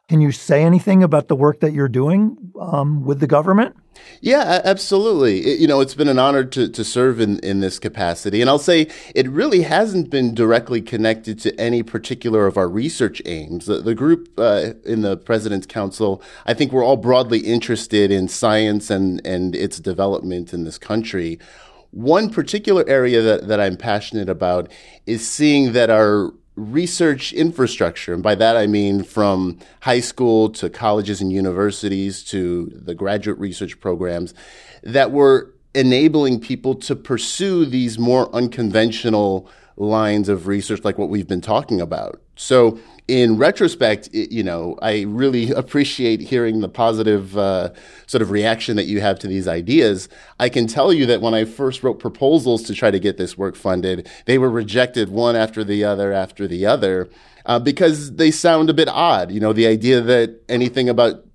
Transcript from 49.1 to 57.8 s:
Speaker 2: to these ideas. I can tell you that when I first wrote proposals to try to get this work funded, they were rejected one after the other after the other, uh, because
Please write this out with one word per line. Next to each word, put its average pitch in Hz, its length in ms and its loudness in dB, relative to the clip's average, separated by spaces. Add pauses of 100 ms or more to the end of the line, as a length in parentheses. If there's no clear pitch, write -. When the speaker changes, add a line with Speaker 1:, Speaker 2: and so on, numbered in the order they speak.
Speaker 2:
to - 60 -12
these 95 220 -4
ideas. 95 600 0 (300)
I 123 100 0
can 120 180 0
tell 143 260 2
you 147 140 2
that 117 140 2
when 113 140 0
I 110 100 2
first 131 380 -6
wrote 127 160 -2
proposals 123 640 0
to 104 100 -8
try 110 160 0
to 98 100 0
get 95 160 -2
this 90 200 -8
work 95 200 -6
funded, 92 520 -4 (180)
they 131 120 2
were 127 120 2
rejected 113 580 -2
one 117 260 0
after 110 300 -2
the 104 180 -2
other 101 300 0
after 95 340 -4
the 90 200 -4
other, 95 440 0 (360)
uh, 120 120 2
because 143 560 0